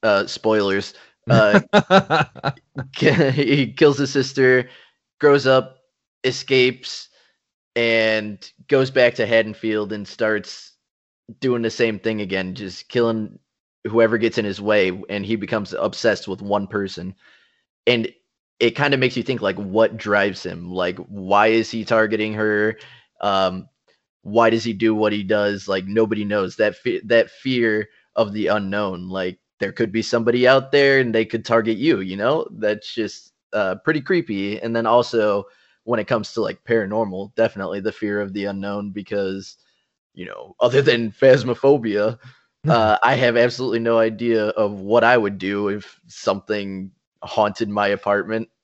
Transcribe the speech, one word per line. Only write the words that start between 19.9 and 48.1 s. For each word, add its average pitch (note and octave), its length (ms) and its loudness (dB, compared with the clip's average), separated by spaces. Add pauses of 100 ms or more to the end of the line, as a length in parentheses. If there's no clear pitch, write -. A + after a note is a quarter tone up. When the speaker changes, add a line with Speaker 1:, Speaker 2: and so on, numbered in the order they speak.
Speaker 1:
drives G2+ 480 -2
him? F2 280 -10
Like, F2+ 260 -4
why G2+ 500 0
is A2+ 240 2
he A2 140 -8
targeting G#2+ 480 0
her? G#2+ 440 -2 (440)
Um, F#2+ 480 0 (540)
why A2+ 260 4
does A2+ 160 0
he A#2 80 -4
do A2 200 2
what G#2+ 200 0
he G#2 100 -4
does? G2+ 460 -2
Like, F#2+ 160 -2
nobody G#2+ 400 -2
knows. G2 320 -2
That G#2+ 180 0
fe-, - 300 -4
that A2+ 240 0
fear A2+ 580 -2 (300)
of G#2 160 -2
the G#2 140 -4
unknown, G2 600 -4
like, F#2 320 -8 (200)
there G2 120 -6
could A2 220 -4
be A2 80 -2
somebody A#2+ 460 0
out C3+ 260 4
there C#3 260 4
and A#2 160 -2
they A2+ 100 2
could A2 200 -8
target A2+ 320 0
you, B2 240 0
you F#2+ 160 -8
know? B2 340 -2
That's G#2+ 420 -4
just, - 380 -8 (220)
uh, G2 220 -2
pretty D3+ 260 -2
creepy. G#2 600 -4
And A#2 140 -4
then A#2 100 -2
also, A2 600 2 (400)
when A#2 160 -2
it G2+ 60 -8
comes A2 260 -2
to, A#2 80 -4
like, G#2 240 -6
paranormal, G#2 680 -2
definitely G2+ 440 -2
the G#2 140 -4
fear G#2 260 -4
of G2 140 -6
the G2+ 120 -6
unknown, G2+ 460 -6
because, G2 640 -6 (580)
you F2+ 120 -14
know, - 340 -16
other C3 220 2
than A#2 320 0
Phasmophobia, A#2 1080 2 (460)
Speaker 2:
Hmm. C3+ 60 2
Speaker 1:
uh, A2 320 4
I B2+ 120 4
have A#2+ 220 2
absolutely A#2+ 420 0
no A#2 200 2
idea A2+ 500 0
of G#2 320 -2
what A2 240 4
I B2 120 6
would G2+ 200 0
do G2+ 320 -4
if G2+ 280 -8 (100)
something G2 840 -6 (320)
haunted G#2 460 -2
my G2+ 180 -2
apartment. G2+ 600 -2 (140)